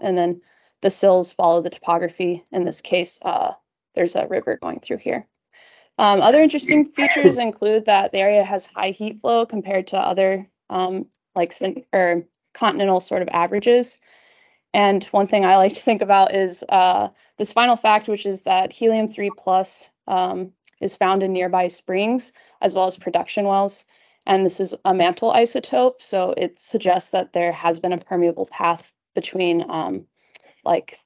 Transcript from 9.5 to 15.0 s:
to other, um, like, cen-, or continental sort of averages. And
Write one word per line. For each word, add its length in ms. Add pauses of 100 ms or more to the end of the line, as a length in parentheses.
to 100
other, 500 (220)
um, 380 (280)
like, 160
cen-, 400
or 320 (300)
continental 460
sort 240
of 60
averages. 680 (760)
And 320